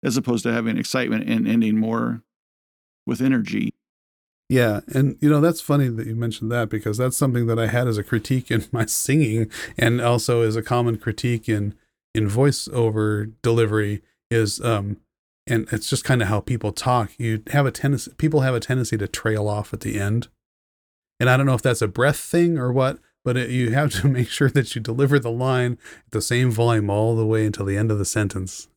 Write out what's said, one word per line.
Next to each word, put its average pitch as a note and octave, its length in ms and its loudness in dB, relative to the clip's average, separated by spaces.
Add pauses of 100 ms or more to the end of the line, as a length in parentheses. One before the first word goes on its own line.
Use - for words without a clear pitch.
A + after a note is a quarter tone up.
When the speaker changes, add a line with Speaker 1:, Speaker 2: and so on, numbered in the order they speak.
Speaker 1:
as A#2+ 140 0
opposed A#2+ 260 0
to A#2 100 0
having A2+ 240 0
excitement - 500 -2
and A2+ 200 0
ending A2 320 2
more A#2 420 -2 (840)
with A#2 140 -4
energy. A#2+ 520 0 (760)
Speaker 2:
Yeah. A#2 320 2 (120)
And, C3+ 260 2
you D3 100 4
know, D3 120 4
that's E3 200 2
funny C#3+ 260 0
that A2+ 180 -4
you A2 100 -6
mentioned A2+ 360 -4
that, A#2 180 -2
because G#2+ 280 -4
that's B2+ 200 -2
something A#2+ 300 0
that A2+ 100 0
I A#2 80 0
had A#2+ 220 0
as A2 100 0
a G#2 60 -4
critique B2+ 480 -2
in A2 160 0
<laughs> - 40 -10
my A2+ 140 0
singing, A2+ 640 0 (300)
and A#2+ 200 2
also A#2+ 440 2
as A2 120 0
a A2+ 60 -4
common A#2+ 360 0
critique A#2 520 -4
in, G#2 240 -2 (400)
in A2 160 0
voiceover A2 1120 0
delivery G#2+ 640 2 (260)
is, A2+ 320 0
um, G#2 360 -2 (500)
and A2+ 240 0
it's - 180 -6
just - 160 -2
kinda A#2+ 220 2
how G#2 120 0
people G#2+ 320 -4
talk. A#2+ 460 0
You A2 300 -4
have C#3+ 180 2
a B2+ 60 0
tendency, C#3+ 480 -2
people D3+ 220 2
have C3 120 2
a A#2+ 60 0
tendency B2 380 -2
to G2+ 100 -2
trail G#2+ 400 -2
off G#2 260 -4
at G#2 60 -8
the G#2 200 -4
end. G#2 280 0 (920)
And B2 100 4
I B2+ 80 6
don't C#3 80 2
know C3+ 80 4
if A#2+ 80 0
that's B2 220 2
a A2 40 0
breath C3 300 2
thing E3+ 400 2
or B2+ 160 -2
what, C3+ 240 0 (260)
but B2 140 0
it, B2 140 -2
you B2 220 0
have C#3+ 180 2 (100)
to C#3+ 60 2
<laughs> - 20 6
make B2 180 0
sure C#3 220 2
that C3+ 240 0
you A#2+ 80 -6
deliver C3 380 2
the A#2 100 -4
line B2 440 0 (340)
at - 40 -20
the G#2+ 100 -2
same B2 280 2
volume A2+ 400 2
all A2 260 2
the A2+ 120 0
way A2 180 2
until G2+ 200 -2
the G2 120 0
end A2 140 0
of G#2 80 0
the G2 60 0
sentence. F#2+ 720 -4